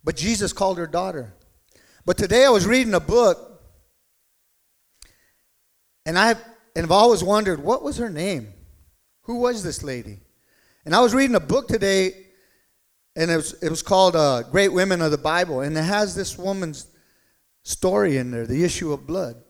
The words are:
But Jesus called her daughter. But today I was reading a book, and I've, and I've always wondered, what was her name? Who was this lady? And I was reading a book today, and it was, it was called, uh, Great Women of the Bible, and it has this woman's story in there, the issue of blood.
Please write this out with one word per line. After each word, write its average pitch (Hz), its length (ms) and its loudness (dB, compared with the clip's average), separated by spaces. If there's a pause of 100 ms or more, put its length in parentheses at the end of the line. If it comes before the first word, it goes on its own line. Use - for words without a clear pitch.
But 160 120 -6
Jesus 202 380 -4
called 190 240 -2
her 170 80 -6
daughter. 160 480 -8 (720)
But 180 100 0
today 214 300 4
I 277 40 6
was 202 180 4
reading 233 260 2
a 175 60 2
book, 208 600 0 (2500)
and 160 140 -4
I've, 226 180 4 (380)
and 165 100 -4
I've 160 60 0
always 208 320 6
wondered, 190 400 0
what 233 180 -2
was - 160 -8
her 233 140 -6
name? 151 420 -6 (680)
Who 240 160 -10
was 240 240 -2
this 160 180 -8
lady? 120 380 -12 (680)
And 156 80 -2
I 208 60 6
was 240 160 4
reading 262 200 2
a 185 40 4
book 240 280 -2
today, 196 440 0 (1040)
and 165 160 -2
it 170 40 2
was, 156 180 -4 (100)
it 165 80 -2
was 160 100 -6
called, 185 340 4
uh, 135 280 2
Great 196 280 2
Women 180 300 0
of 160 80 0
the 147 80 0
Bible, 160 440 -2
and 147 140 -4
it 156 60 -2
has 196 320 -2
this 190 240 -8
woman's 180 480 -8 (800)
story 190 540 0
in 123 120 -4
there, 120 160 -8
the 131 180 -2
issue 165 300 -4
of 135 140 -10
blood. 151 300 -6 (120)